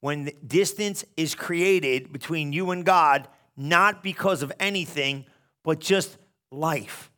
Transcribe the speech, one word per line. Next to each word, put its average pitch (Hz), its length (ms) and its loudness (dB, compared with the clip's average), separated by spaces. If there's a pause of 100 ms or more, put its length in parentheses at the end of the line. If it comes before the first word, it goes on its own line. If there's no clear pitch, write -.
when 143 300 -4 (160)
distance 190 580 -2 (120)
is 156 180 -2
created 170 760 0
between 147 400 -6
you 180 180 -2
and 180 140 -4
God, 156 420 4 (300)
not 175 440 4
because 185 440 -2
of 135 160 -10
anything, 147 640 -4 (400)
but 160 160 0
just - 360 0 (360)
life. 143 640 -6